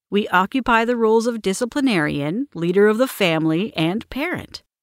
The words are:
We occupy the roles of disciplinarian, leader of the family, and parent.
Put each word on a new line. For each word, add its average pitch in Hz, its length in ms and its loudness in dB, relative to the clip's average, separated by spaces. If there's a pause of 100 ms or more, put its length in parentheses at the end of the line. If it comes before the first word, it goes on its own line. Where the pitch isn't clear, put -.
We 208 200 0
occupy 226 540 2
the 240 140 0
roles 226 300 2
of 233 140 -4
disciplinarian, 190 1120 -2
leader 180 360 4
of 214 80 0
the 254 100 2
family, 160 720 0
and 170 320 -2
parent. - 540 -8 (200)